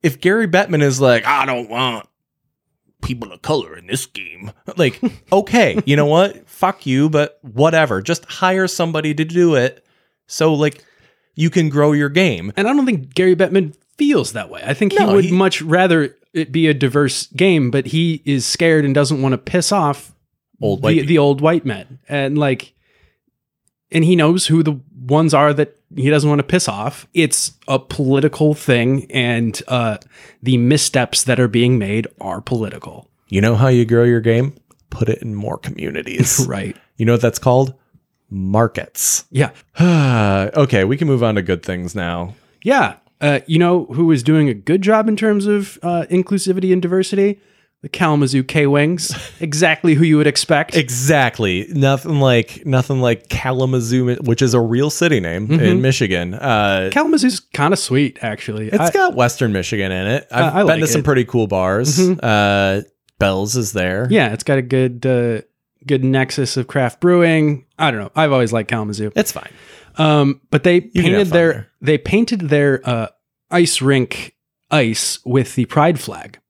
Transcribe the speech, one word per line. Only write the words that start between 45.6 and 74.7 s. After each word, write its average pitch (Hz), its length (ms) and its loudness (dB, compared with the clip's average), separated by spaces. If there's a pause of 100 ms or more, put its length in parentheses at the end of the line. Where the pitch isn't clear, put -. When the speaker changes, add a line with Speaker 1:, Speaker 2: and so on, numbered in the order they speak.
Speaker 2:
uh, 170 280 -2
inclusivity 185 600 0
and 180 100 2
diversity? 196 580 0 (420)
The 147 60 -16
Kalamazoo 143 560 0
K-Wings. 147 680 0 (240)
Speaker 1:
<laughs> - 40 -16
Speaker 2:
Exactly 160 540 2
who 156 100 4
you 156 120 4
would 147 100 2
expect. 147 500 0
Speaker 1:
Exactly. 123 960 0
Nothing 139 500 0
like, 123 460 2
nothing 131 340 0
like 120 280 0
Kalamazoo, 127 760 -2
Mi-, 123 120 0
which 117 260 -2
is 123 120 2
a 120 60 4
real 120 300 0
city 151 300 0
name 90 300 -6
in 160 100 2
Speaker 2:
Mm-hmm. 127 220 4
Speaker 1:
Michigan. 92 520 0
Uh, 101 580 0
Speaker 2:
Kalamazoo's 285 480 0
kinda 160 360 -2
sweet, 131 460 -2
actually. 107 460 -8
Speaker 1:
it's 110 100 0
Speaker 2:
I 165 120 2
Speaker 1:
got 370 240 0
Western 120 380 0
Michigan 95 400 -4
in 92 140 -4
it. 127 240 -4
I've 127 140 0
Speaker 2:
I, 160 40 2
I 170 120 -2
Speaker 1:
been 202 60 4
Speaker 2:
like 160 140 2
Speaker 1:
to 156 60 0
some 117 140 0
Speaker 2:
it. 135 40 -6
Speaker 1:
pretty 131 200 2
cool 113 220 0
bars. 101 520 0
Speaker 2:
Mm-hmm. 180 240 2
Speaker 1:
Uh, 101 600 0 (360)
Bell's 101 380 -2
is 110 160 -4
there. 95 380 -2
Speaker 2:
Yeah, 143 220 2
it's 110 120 -10
got 139 140 0
a 131 40 -2
good, 123 440 -2
uh, 120 360 0 (440)
good 131 180 0
nexus 131 520 -2
of 127 100 -4
craft 127 340 -4
brewing. 165 640 2 (140)
I 156 120 0
don't 110 100 -4
know. 95 140 -10
I've 156 180 2
always 120 200 2
liked 113 180 -4
Kalamazoo. 107 460 -6
Speaker 1:
It's - 160 -2
fine. - 180 -14 (460)
Speaker 2:
Um, 147 440 2 (100)
but 147 140 0
they 180 280 2
Speaker 1:
You 180 100 0
can 170 100 2
have - 0 -
Speaker 2:
painted 196 160 2
Speaker 1:
fun 160 100 -4
Speaker 2:
their, 165 140 4
Speaker 1:
there. 110 160 -8 (120)
Speaker 2:
they 143 180 0
painted 220 500 0
their, 143 400 2
uh, 117 180 -4 (440)
ice 170 300 0
rink 131 540 -2 (360)